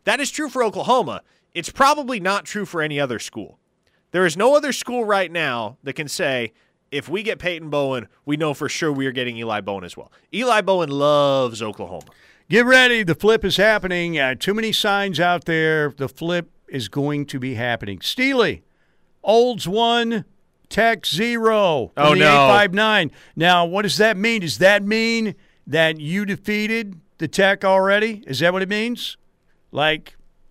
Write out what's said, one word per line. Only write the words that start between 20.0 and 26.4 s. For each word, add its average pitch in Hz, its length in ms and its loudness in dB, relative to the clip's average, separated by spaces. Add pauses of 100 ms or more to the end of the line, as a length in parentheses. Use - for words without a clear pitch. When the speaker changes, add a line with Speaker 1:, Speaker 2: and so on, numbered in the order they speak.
Speaker 2:
Tech 226 360 0
zero 208 880 0
from 147 120 2
Speaker 1:
Oh, 151 80 6
Speaker 2:
the 147 60 4
Speaker 1:
no. 151 60 6
Speaker 2:
eight 143 220 6
five 185 260 4
nine. 208 360 2 (260)
Now, 175 300 4
what 185 160 -2
does 170 160 -2
that 214 200 4
mean? 226 240 -2
Does 143 160 -6
that 202 240 6
mean 220 520 -2 (320)
that 160 340 0
you 180 260 -4
defeated 208 720 -4 (160)